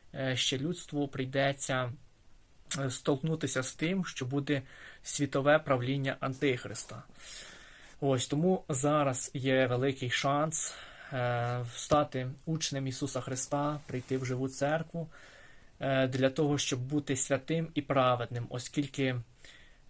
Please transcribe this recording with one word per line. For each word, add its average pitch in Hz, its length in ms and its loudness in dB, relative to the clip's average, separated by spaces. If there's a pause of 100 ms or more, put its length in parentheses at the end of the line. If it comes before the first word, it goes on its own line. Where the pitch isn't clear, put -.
(140)
е, 131 220 0
ще 127 220 0
людству 147 500 -2
прийдеться, 135 840 0 (840)
е, 135 120 -2
столкнутися 151 720 0
з - 120 -4
тим, 175 300 0
що - 220 -6
буде 139 360 0 (400)
світове 143 560 4
правління 135 640 0
Антихриста. 127 800 -2 (1000)
Ось, 135 260 2
тому 180 420 2
зараз 143 680 2
є 131 320 4
великий 127 440 0
шанс, 143 640 0 (380)
е, 123 520 0 (100)
стати 139 560 0 (160)
учнем 156 400 -2
Ісуса 131 340 -2
Христа, 143 640 -2
прийти 127 320 -2
в 131 60 -2
живу 131 240 -2
церкву, 156 600 -2 (720)
е, 135 260 2
для 127 240 2
того, 143 280 2
щоб 131 220 -2
бути 139 360 -2
святим 160 580 0
і 147 80 0
праведним, 120 680 2
оскільки, 131 680 -2 (720)